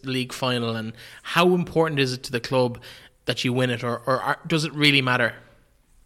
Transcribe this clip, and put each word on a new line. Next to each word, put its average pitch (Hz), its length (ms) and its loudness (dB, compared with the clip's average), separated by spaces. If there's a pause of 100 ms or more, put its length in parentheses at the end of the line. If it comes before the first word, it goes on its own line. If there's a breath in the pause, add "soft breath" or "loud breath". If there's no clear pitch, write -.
league 127 260 -4
final, 120 440 -2
and 113 180 -8 (300 loud breath)
how 180 320 4
important 160 440 0
is 127 140 2
it 127 100 -8
to - 80 -14
the 123 80 -2
club 123 400 0 (460 loud breath)
that - 180 -4
you 123 100 0
win 127 180 2
it, 120 120 -4
or, 117 220 -6
or 131 160 0
are, 131 240 -2
does 160 200 0
it 139 80 -8
really 143 280 4
matter? 123 320 2 (720)